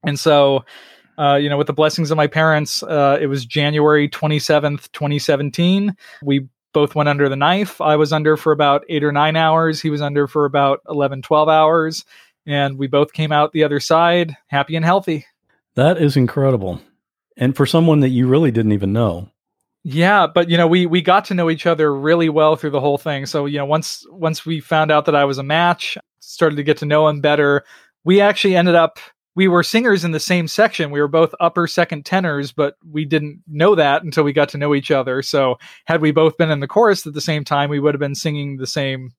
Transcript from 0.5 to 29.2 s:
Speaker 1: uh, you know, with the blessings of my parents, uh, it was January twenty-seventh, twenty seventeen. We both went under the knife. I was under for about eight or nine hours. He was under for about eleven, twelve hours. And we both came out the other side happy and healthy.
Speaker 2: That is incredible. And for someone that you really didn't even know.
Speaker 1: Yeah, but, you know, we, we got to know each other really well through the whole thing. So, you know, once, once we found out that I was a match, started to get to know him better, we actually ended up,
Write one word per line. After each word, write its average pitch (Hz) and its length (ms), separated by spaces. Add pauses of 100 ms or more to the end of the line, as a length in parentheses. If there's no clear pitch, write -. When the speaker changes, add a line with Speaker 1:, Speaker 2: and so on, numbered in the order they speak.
Speaker 1:
uh, 143 160
you 147 140
know, 143 80
with 147 80
the 147 80
blessings 151 360
of 156 60
my 151 100
parents, 156 560
uh, 143 380
it 156 60
was 135 180
January 147 640
twenty-seventh, 147 840
twenty 147 260
seventeen. 175 760 (280)
We 139 260 (240)
both 147 220
went 147 160
under 143 180
the 135 80
knife. 180 420
I 156 180
was 147 140
under 156 280
for 156 140
about 147 360
eight 151 160
or 147 80
nine 156 240
hours. 160 460
He 160 80
was 147 100
under 143 260
for 147 200
about 139 420
eleven, 139 320
twelve 151 300
hours. 156 560 (400)
And 143 320
we 139 80
both 147 260
came 156 200
out 147 200
the 156 120
other 143 160
side 170 540 (120)
happy 143 300
and 160 80
healthy. 175 420 (480)
Speaker 2:
That 160 240
is 147 180
incredible. 123 640 (560)
And 131 180
for 139 120
someone 165 340
that 131 80
you 127 180
really 139 240
didn't 107 220
even 98 220
know. 101 340 (560)
Speaker 1:
Yeah, 175 420
but, 170 220
you 170 80
know, 170 100
we, 180 200
we 170 160
got 185 240
to 196 80
know 170 160
each 160 160
other 156 280
really 160 360
well 156 260
through 151 140
the 139 100
whole 143 180
thing. 139 280
So, 147 180
you 143 140
know, 139 80
once, 156 440
once 160 360
we 160 140
found 156 300
out 147 140
that 151 100
I 143 120
was 135 120
a 139 40
match, 165 560 (220)
started 156 360
to 147 80
get 151 140
to 151 80
know 151 220
him 147 120
better, 143 440 (400)
we 190 180
actually 202 340
ended 175 180
up, 165 240 (380)